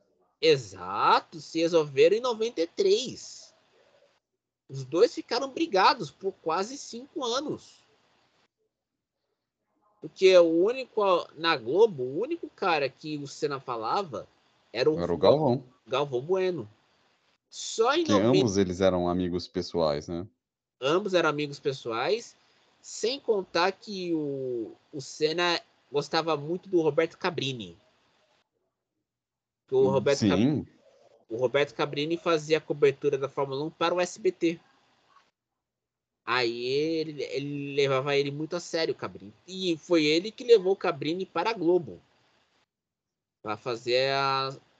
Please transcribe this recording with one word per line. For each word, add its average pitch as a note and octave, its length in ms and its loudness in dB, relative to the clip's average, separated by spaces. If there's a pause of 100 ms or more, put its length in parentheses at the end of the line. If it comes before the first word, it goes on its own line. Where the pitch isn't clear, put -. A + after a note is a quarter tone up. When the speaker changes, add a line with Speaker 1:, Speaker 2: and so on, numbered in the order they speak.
(400)
Speaker 1:
Exato, C3 1000 0
se - 180 -8
resolveram D#3+ 580 4
em A3+ 40 -2
noventa A#3 400 -4
e E3 80 0
três. - 840 -2 (1160)
Os C3+ 160 -12
dois E3+ 280 0
ficaram D#4 380 -8
brigados A#3+ 640 0
por F#3+ 180 -8 (120)
quase G3 360 -4
cinco C4 460 -12
anos. A#3 520 -6 (2250)
Porque F#3 380 6
o E3+ 260 6
único, A#3+ 380 -2 (340)
na D#3+ 200 0
Globo, C#3 480 2
o C3+ 160 -4
único D#4 300 -6
cara D#3+ 380 0
que D3+ 300 -10
o C#3+ 80 -10
Senna D3 320 -6
falava B2 680 -6 (440)
era B2 160 0
o D#3 80 2
Speaker 2:
Era E2+ 160 -2
o E2+ 60 0
Galvão. C#3 460 4 (200)
Speaker 1:
Galvão B2+ 360 -2
Bueno. F3 500 -2 (800)
Só - 440 -2
em E4+ 100 2
Speaker 2:
Que - 80 0
Speaker 1:
noven- - 280 6
Speaker 2:
ambos G#2 160 2
eles F#2 240 2
eram F2+ 280 2
amigos F2+ 400 -2
pessoais, D#2 580 -2
né? F2 180 -8 (560)
Speaker 1:
Ambos F#3 340 0
eram E3 140 4
amigos D3 300 -2
pessoais, C3+ 800 -4 (440)
sem - 380 -6
contar F#3+ 540 -2
que F#3 420 -6
o, C3 560 -4 (220)
o D3 80 -10
Senna E3 600 -2 (300)
gostava D#3 460 0
muito E3 320 -6
do F#3 120 2
Roberto D#3+ 380 0
Cabrini. C3 580 -6 (1900)
Que - 80 -2
o C3 140 6
Roberto C3+ 320 2
Cab- F#2 180 4
Speaker 2:
Sim. B2 260 2 (640)
Speaker 1:
o A2 100 -8
Roberto C#3 360 0
Cabrini D3 420 -2
fazia D#3 420 0
a - 20 -10
cobertura C#3+ 580 2
da C3+ 100 -4
Fórmula C#3 360 -4
um D#3+ 60 -8
para E3+ 220 -2
o F3 80 0
S F3+ 200 -4
B F#3+ 100 0
T. E3 300 -2 (1700)
Aí A#2+ 320 0
ele, D3+ 600 -2
ele C#3+ 520 -6
levava C#3 400 0
ele C#3+ 160 0
muito D3+ 240 -8
a F3 60 -4
sério, E3 320 -4
o - 40 -10
Cabrini. G2 360 -12 (140)
E F3+ 320 -4
foi E3 260 2
ele E3+ 260 2
que B3 140 -14
levou G3 300 6
o - 20 -4
Cabrini E3 480 -4
para F3+ 240 -4
a A#3 60 -2
Globo. E3 480 0 (1400)
Pra G#2+ 140 -8
fazer B2+ 560 -2
a, C3+ 420 0 (260)